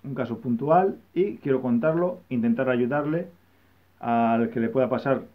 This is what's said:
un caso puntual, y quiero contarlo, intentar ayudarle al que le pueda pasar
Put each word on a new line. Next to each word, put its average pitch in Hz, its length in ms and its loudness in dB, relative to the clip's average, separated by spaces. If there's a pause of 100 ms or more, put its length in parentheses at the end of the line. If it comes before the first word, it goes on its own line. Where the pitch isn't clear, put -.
un 139 120 -10
caso 117 240 -6
puntual, 151 580 2 (160)
y 196 240 -2
quiero 131 240 0
contarlo, 156 680 0
intentar 120 400 0
ayudarle 143 580 0 (720)
al 117 520 2
que 120 100 -2
le 113 80 0
pueda 127 200 0
pasar 127 340 -2 (120)